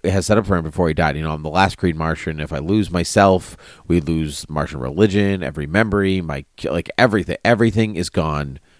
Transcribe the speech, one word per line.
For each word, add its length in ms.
has 220
set 120
up 80
for 120
him 60
before 260
he 40
died. 220
You 80
know, 100
"I'm 100
the 60
last 280
Green 200
Martian. 440
If 100
I 80
lose 320
myself, 640
we 140
lose 480
Martian 320
religion, 600
every 260
memory, 540
my 220
ki-, 120
like, 280
everything, 480
everything 500
is 140
gone 500